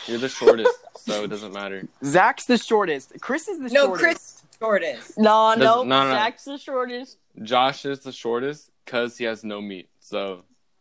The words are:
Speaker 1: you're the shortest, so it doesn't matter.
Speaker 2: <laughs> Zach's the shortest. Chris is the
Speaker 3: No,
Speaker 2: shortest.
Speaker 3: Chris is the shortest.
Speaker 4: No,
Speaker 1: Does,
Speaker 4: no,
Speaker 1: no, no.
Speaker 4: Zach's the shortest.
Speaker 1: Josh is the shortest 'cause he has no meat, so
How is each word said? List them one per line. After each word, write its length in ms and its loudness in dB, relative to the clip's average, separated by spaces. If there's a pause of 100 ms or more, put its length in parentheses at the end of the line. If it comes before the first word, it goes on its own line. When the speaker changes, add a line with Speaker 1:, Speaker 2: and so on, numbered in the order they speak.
Speaker 1:
you're 120 -4
the 100 -4
shortest, 460 4 (220)
so 260 -4
it 60 -6
doesn't 220 -10
matter. 440 -10
Speaker 2:
<laughs> 80 -16
Zach's 420 2
the 140 2
shortest. 640 -2
Chris 260 -6
is 120 -8
the 100 -10
Speaker 3:
No, 180 4
Speaker 2:
shortest. 160 -2
Speaker 3:
Chris 140 2
is 240 -20 (100)
the 140 -20
shortest. 520 -2
Speaker 4:
No, 380 6
Speaker 1:
Does, 40 -2
Speaker 4:
no, 240 6
Speaker 1:
no, 200 2
no. 100 2
Speaker 4:
Zach's 300 -2
the 140 -14
shortest. 600 -8 (240)
Speaker 1:
Josh 440 0
is 160 -6
the 100 -14
shortest 580 -6 (160)
'cause 320 -4
he 80 -6
has 180 -6
no 180 -10
meat, 280 -14 (100)
so 440 -8 (380)